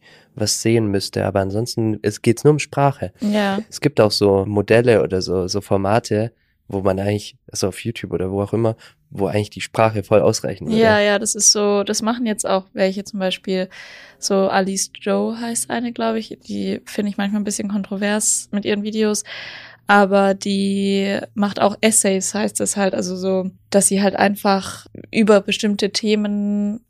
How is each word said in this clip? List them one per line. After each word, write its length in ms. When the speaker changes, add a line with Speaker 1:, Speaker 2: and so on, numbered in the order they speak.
Speaker 1:
was 260
sehen 260
müsste. 380
Aber 140
ansonsten, 640
es 180
geht's 220
nur 100
um 60
Sprache. 600
Speaker 2:
Ja. 400
Speaker 1:
Es 120
gibt 180
auch 120
so 340
Modelle 560
oder 200
so, 260
so 120
Formate, 720
wo 140
man 180
eigentlich, 360
also 160
auf 160
YouTube 300
oder 180
wo 100
auch 120
immer, 220
wo 180
eigentlich 220
die 120
Sprache 420
voll 180
ausreichen 460
würde. 120
Speaker 2:
Ja, 200
ja, 200
das 160
ist 160
so, 320
das 180
machen 240
jetzt 220
auch 260
welche, 300
zum 160
Beispiel 500
so 280
Alice 520
Joe 400
heißt 300
eine, 240
glaub 220
ich, 220
die 380
finde 260
ich 60
manchmal 240
ein 20
bisschen 260
kontrovers 840
mit 140
ihren 180
Videos, 400
aber 460
die 840
macht 280
auch 200
Essays, 520
heißt 260
das 180
halt, 180
also 200
so, 340
dass 180
sie 140
halt 140
einfach 720
über 300
bestimmte 500
Themen 880